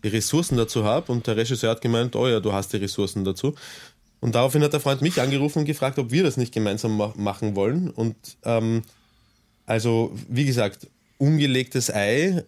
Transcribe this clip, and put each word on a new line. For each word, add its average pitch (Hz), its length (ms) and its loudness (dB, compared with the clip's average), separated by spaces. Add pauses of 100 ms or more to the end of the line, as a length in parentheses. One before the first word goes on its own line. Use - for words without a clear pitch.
die 107 60 -2
Ressourcen 127 480 0
dazu 113 260 0
hab. 117 240 2
Und 120 200 -2
der 110 100 0
Regisseur 117 340 0
hat 113 100 -2
gemeint, 117 360 0
oh 123 100 2
ja, 113 140 2
du 104 100 0
hast 98 220 -4
die 110 40 -2
Ressourcen 98 460 -2
dazu. 98 320 -2 (640)
Und 117 160 0
daraufhin 131 280 4
hat 147 100 2
der 151 80 0
Freund 139 200 0
mich 156 200 0
angerufen 139 380 0
und 151 60 0
gefragt, 135 320 -2
ob 123 140 -2
wir 170 120 2
das 143 120 2
nicht 123 180 -2
gemeinsam 107 440 0
ma-, 104 180 -2
machen 101 400 -4
wollen. 131 340 0
Und, 113 280 -4 (260)
ähm, 113 380 0 (840)
also, 113 480 0 (140)
wie 139 180 0
gesagt, 120 420 0 (320)
ungelegtes 135 760 2
Ei 131 540 2